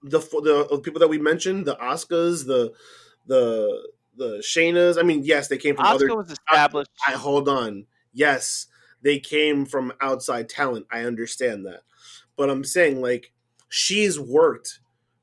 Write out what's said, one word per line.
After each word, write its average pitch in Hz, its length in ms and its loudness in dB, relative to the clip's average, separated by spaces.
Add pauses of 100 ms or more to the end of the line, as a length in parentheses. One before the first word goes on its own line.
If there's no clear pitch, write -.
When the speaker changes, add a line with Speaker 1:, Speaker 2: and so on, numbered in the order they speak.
(100)
Speaker 1:
the 156 100 2
fo-, 156 200 -6
the, 147 280 4
the 147 120 0
people 156 200 -8
that 165 80 8
we 156 100 0
mentioned, 175 480 0
the 143 100 -4
Asukas, 165 680 -2
the, 123 260 0 (540)
the, 113 640 0 (260)
the 113 280 -8
Shaynas. 170 540 2
I 170 40 2
mean, 160 220 2
yes, 147 240 0
they 139 80 -2
came 143 200 -2
from 160 80 0
Speaker 2:
Asuka 220 100 6
Speaker 1:
other 254 220 2
Speaker 2:
was 180 160 -8
established. 147 580 2 (160)
Speaker 1:
I, 139 60 0
hold 139 360 0
on. 110 380 -2 (260)
Yes, 135 540 0 (360)
they 143 180 2
came 151 460 0
from 131 340 -4
outside 127 480 -4
talent. 127 420 -6
I 117 120 -8
understand 113 640 -6
that. 90 160 -16 (540)
But 139 140 0
I'm 135 140 -4
saying, 143 360 2
like, 123 320 -4 (360)
she's 196 500 0
worked 139 600 0 (420)